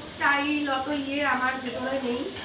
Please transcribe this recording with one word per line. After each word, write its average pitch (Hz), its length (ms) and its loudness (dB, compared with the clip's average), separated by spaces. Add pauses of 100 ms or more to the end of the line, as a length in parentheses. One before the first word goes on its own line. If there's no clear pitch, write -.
(160)
স্টাইল, 294 540 2
অত 262 180 0
ইয়ে 285 380 0
আমার 254 280 2 (100)
ভেতরে 254 400 -2
নেই। 254 280 -2 (140)